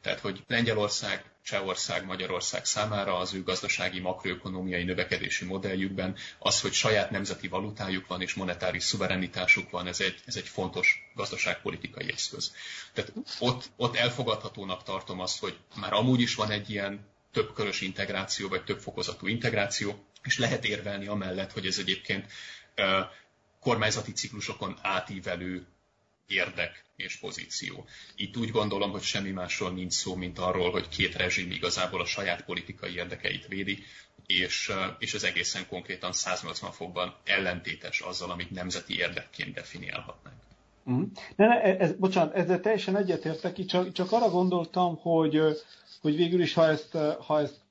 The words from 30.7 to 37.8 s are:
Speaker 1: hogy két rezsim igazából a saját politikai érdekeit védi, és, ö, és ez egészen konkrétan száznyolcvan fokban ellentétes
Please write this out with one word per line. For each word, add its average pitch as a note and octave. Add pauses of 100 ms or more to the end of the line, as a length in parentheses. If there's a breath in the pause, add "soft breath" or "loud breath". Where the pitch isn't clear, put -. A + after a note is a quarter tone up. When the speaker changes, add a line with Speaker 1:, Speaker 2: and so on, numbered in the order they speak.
Speaker 1:
hogy F2
két -
rezsim F2+
igazából F#2
a E2+
saját F#2
politikai F2+
érdekeit F2+
védi, F#2+ (480 loud breath)
és, F2+
ö, G#2 (260)
és G#2+
ez G2+
egészen F2+
konkrétan F2+
száznyolcvan F2+
fokban F2+ (100)
ellentétes F2+